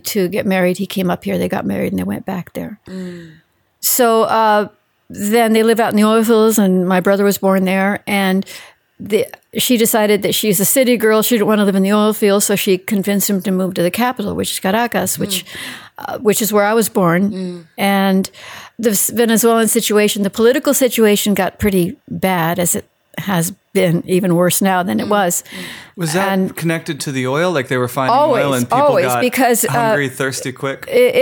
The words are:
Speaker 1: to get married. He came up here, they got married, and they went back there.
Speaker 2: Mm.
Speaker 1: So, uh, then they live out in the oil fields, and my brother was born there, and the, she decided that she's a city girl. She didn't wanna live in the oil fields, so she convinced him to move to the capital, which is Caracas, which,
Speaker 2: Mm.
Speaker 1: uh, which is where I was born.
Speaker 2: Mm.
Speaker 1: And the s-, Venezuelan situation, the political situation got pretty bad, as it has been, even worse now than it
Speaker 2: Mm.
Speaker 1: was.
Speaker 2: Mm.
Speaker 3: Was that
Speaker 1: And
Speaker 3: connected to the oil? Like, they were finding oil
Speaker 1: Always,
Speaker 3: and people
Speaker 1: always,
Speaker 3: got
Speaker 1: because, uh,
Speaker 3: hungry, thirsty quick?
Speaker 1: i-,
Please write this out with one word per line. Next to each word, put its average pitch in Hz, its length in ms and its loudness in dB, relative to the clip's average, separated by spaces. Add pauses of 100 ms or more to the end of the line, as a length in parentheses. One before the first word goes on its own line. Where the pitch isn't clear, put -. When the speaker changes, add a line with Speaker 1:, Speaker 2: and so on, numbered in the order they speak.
(120)
Speaker 1:
to 185 160 0
get 196 180 -4
married. 185 320 0
He 190 80 -4
came 185 240 -2
up 180 140 -4
here, 185 140 -4
they 180 100 -2
got - 180 -4
married, 190 260 -4
and 190 60 -4
they 180 60 -4 (100)
went - 100 -10
back 175 300 -8
there. 170 240 -12 (100)
Speaker 2:
Mm. 180 440 -14 (480)
Speaker 1:
So, 226 420 2
uh, 214 460 2 (420)
then 220 420 0
they 220 100 4
live 226 180 2
out 220 100 0
in 214 60 0
the 208 80 4
oil 220 200 4
fields, 220 340 4
and 185 300 2
my 185 120 2
brother 196 240 2
was 202 140 2
born 190 260 2
there, 190 420 0
and 196 380 0 (540)
the, - 280 -2 (320)
she 247 180 2
decided 214 460 2
that 226 120 0
she's 208 240 0
a 196 60 2
city 247 320 2
girl. 220 260 2
She 247 140 0
didn't 202 100 2
wanna 208 200 2
live 196 100 2
in 196 80 2
the 196 80 2
oil 214 220 2
fields, 202 320 2
so 202 100 0
she 185 220 0
convinced 196 520 -2
him 190 120 -2
to 202 100 -4
move 185 220 -2
to 170 80 -2
the 175 80 0
capital, 220 440 -4
which 185 180 -4
is - 60 -6
Caracas, 196 600 -2
which, 190 260 -6
Speaker 2:
Mm. - 40 -20 (500)
Speaker 1:
uh, - 200 -10
which 208 240 0
is 202 100 -2
where 208 120 2
I 208 100 0
was 226 140 2
born. 185 420 0
Speaker 2:
Mm. 180 340 -8 (140)
Speaker 1:
And 196 520 0 (480)
the 233 120 0
s-, 196 200 -2
Venezuelan 226 580 2
situation, 208 560 0
the 196 60 -2
political 269 440 2
situation 214 600 2
got 185 240 -4
pretty 190 380 0 (120)
bad, 170 500 -2
as 180 160 0
it - 120 -8 (320)
has 175 340 -2 (220)
been, 170 320 2
even 180 280 2
worse 175 280 2
now 185 200 2
than 220 160 -2
it 208 80 -4
Speaker 2:
Mm. 208 40 -2
Speaker 1:
was. 196 340 0
Speaker 2:
Mm. 185 200 -16 (320)
Speaker 3:
Was 165 180 -4
that 196 180 0
Speaker 1:
And 190 240 -2
Speaker 3:
connected 165 440 -4
to 151 120 -8
the 131 140 -2
oil? 160 260 0
Like, 135 160 -2
they 135 100 -2
were 123 100 -2
finding 135 280 0
oil 294 180 2 (100)
Speaker 1:
Always, 139 180 0
Speaker 3:
and 123 80 -4
people 233 120 2
Speaker 1:
always, 247 240 2
Speaker 3:
got 127 140 0
Speaker 1:
because, 247 460 2
uh, - 60 -2
Speaker 3:
hungry, 220 360 0
thirsty 131 440 -6
quick? 135 360 -8
Speaker 1:
i-, 240 340 4